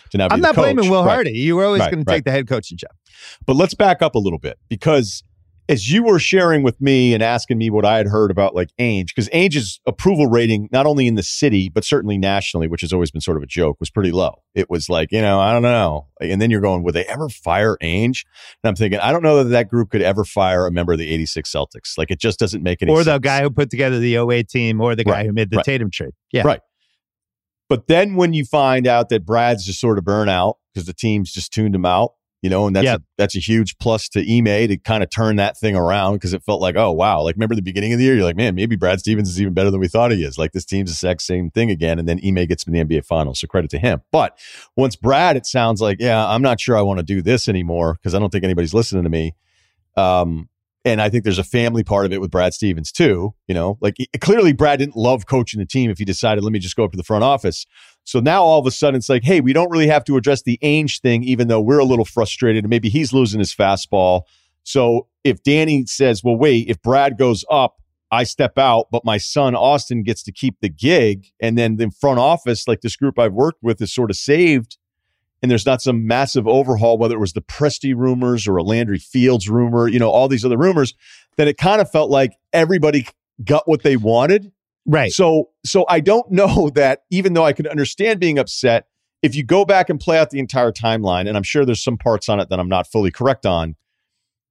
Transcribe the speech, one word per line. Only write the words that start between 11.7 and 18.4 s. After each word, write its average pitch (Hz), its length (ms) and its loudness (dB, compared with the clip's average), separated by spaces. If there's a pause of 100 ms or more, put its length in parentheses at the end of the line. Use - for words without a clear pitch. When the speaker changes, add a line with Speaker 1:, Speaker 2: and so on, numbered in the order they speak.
Speaker 1:
certainly 104 320 -2
nationally, 95 500 -2
which 82 140 -6
has 82 100 -6
always 87 180 0
been 78 120 -12
sort 82 160 -4
of 71 60 -8
a - 20 -14
joke, 76 340 -2
was 85 100 -10
pretty 95 220 -2
low. 87 320 -4 (100)
It 98 160 -4
was 85 200 -6
like, 82 240 -2
you 110 80 0
know, 98 180 2
"I 101 140 2
don't 120 80 2
know." 101 460 0 (120)
And 92 220 -2
then 117 100 2
you're 107 80 2
going, 95 240 0
"Would 85 120 -2
they 90 100 -2
ever 143 240 -8
fire 101 520 -2
Ainge?" 104 440 -2 (380)